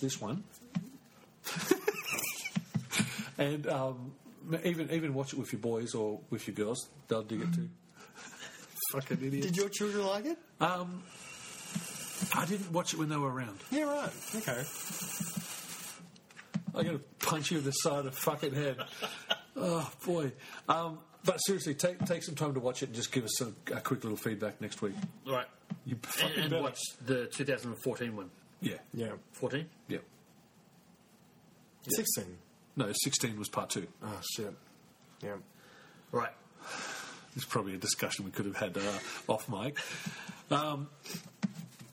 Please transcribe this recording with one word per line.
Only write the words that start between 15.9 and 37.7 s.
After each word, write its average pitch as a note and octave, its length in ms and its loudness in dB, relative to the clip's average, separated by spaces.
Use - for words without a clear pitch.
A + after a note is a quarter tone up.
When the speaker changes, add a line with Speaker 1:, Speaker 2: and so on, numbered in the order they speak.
Speaker 1:
I'm E3 100 4
gonna D#3+ 140 2
punch D#3 320 2
you E3 80 4
in C#3+ 40 2
the C3+ 80 2
side C#3+ 280 4
of C#3 60 2
the C3 60 -2
fucking C#3+ 420 2
head. C3+ 280 2
<laughs> B2+ 60 -6
Oh, E3+ 300 2
boy. E3 260 4
Um, D#3+ 300 2
but - 120 6
seriously, F3 360 2
take, F3+ 320 4
take E3+ 160 2
some D#3+ 140 -4
time D3 180 2
to C3 60 2
watch B2 240 2
it C3 60 0
and A2 60 -6
just A#2+ 160 -2
give B2+ 120 4
us - 180 0
a, B2 60 0
a - 60 -2
quick - 220 2
little A2 120 0
feedback G#2 460 0
next G#2+ 220 -4
week. G2 100 2
Speaker 3:
All C3+ 80 0
right. B2 140 2
Speaker 1:
You B2+ 200 -2
fucking - 320 2
Speaker 3:
And, D3+ 60 4
and D#3 100 4
Speaker 1:
better. E3 100 6
Speaker 3:
watch - 160 0
the B2 220 4
two - 180 -2
thousand B2 300 2
fourteen A#2+ 320 2
one. F#2+ 140 -6
Speaker 1:
Yeah. - 140 0
Speaker 2:
Yeah. A#2 200 -2
Speaker 3:
Fourteen? C3+ 340 -2
Speaker 1:
Yeah. F2+ 100 -2
Speaker 2:
Sixteen. F#2 500 2
Speaker 1:
No, A2 160 2
sixteen A#2 360 2
was G#2 100 -4
part G2+ 220 0
two. F2+ 160 0
Speaker 2:
Oh, G#2+ 160 -6
shit. G2+ 180 -4
Yeah. G#2 140 -4
Speaker 3:
Right. A#2+ 220 2
Speaker 1:
It's C3+ 100 -4
probably G2 280 2